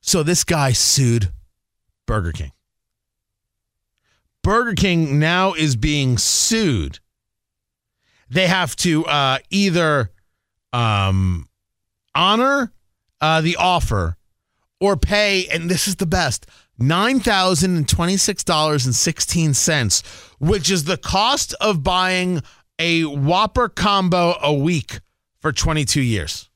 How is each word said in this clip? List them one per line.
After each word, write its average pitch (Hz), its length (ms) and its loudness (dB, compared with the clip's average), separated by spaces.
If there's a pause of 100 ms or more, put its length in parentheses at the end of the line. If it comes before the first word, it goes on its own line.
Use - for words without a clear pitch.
So 175 200 0
this 170 220 0
guy 143 300 0
sued 117 580 2 (720)
Burger 87 280 -4
King. 73 180 -10 (1900)
Burger 226 320 0
King 160 460 2
now 180 340 2
is 156 240 0
being 135 400 0
sued. 135 840 0 (1300)
They 175 180 0
have 180 300 0
to, 160 280 0
uh, 135 320 0 (120)
either, 165 640 0 (600)
um, 98 760 0 (680)
honor, 240 600 0 (480)
uh, 160 200 2
the 170 140 0
offer 120 600 0 (640)
or 196 160 2
pay, 202 500 2
and 170 220 -4
this 180 180 0
is 196 80 -4
the 196 100 -4
best, 165 400 -2 (320)
nine 190 440 2
thousand 185 560 2
and 147 100 0
twenty-six 185 560 0
dollars 151 420 0
and 127 80 0
sixteen 160 600 0
cents, 131 480 0 (380)
which 160 300 0
is 180 140 0
the 175 140 -2
cost 233 640 -2
of 196 220 0
buying 180 580 -2 (380)
a 165 260 0
Whopper 175 640 0
combo 180 720 0
a 147 100 0
week 151 480 -2 (400)
for 156 140 -4
twenty-two 151 480 0
years. 107 540 -4